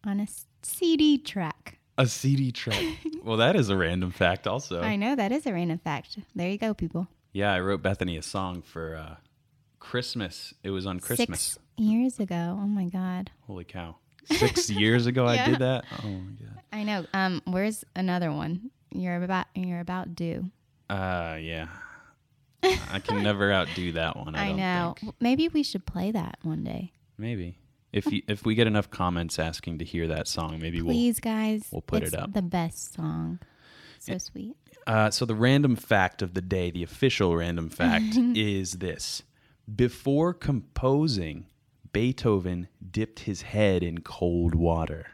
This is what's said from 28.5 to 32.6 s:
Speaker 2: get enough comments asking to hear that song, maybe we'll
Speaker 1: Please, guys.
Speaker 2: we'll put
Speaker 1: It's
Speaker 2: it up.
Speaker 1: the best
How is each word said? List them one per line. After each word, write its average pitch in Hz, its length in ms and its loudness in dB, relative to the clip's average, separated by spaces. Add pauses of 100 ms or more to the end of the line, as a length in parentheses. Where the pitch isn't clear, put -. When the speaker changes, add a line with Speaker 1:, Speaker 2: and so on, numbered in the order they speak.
Speaker 2:
get 113 120 6
enough 104 240 2
comments 87 480 0
asking 82 400 -4
to 80 60 -4
hear 82 240 -2
that 80 200 -2
song, 80 320 -4
maybe 85 220 -4
we'll 85 100 0
Speaker 1:
Please, 240 280 2
guys. 220 520 -2
Speaker 2:
we'll - 80 -6
put - 220 -2
Speaker 1:
It's - 100 -4
Speaker 2:
it - 80 -4
up. 202 140 -8
Speaker 1:
the 202 80 0
best 170 500 -4